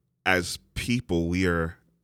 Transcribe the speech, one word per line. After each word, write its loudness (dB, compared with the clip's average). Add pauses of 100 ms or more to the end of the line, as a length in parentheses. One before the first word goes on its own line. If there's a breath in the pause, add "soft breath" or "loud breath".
(260)
as 0 (160)
people, -2
we 2
are, 0 (280)